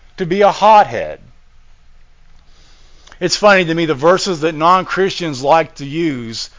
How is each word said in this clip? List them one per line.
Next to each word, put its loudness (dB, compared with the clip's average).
to -6
be -2
a 4
hothead. 2
It's -4
funny 4
to -2
me -2
the -2
verses 0
that -2
non-Christians -2
like 2
to -14
use -6